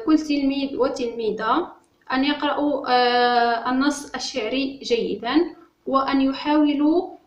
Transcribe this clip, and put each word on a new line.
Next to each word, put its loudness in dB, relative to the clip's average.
كل 4
تلميذ -2
وتلميذة -2
أن 2
يقرأوا، -2
آه، 2
النص -2
الشعري -4
جيدا، 0
وأن 2
يحاولوا، 2